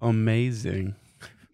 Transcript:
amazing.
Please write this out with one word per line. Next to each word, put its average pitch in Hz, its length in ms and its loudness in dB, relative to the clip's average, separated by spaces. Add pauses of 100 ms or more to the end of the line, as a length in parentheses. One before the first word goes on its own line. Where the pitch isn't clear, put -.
amazing. 110 960 0 (580)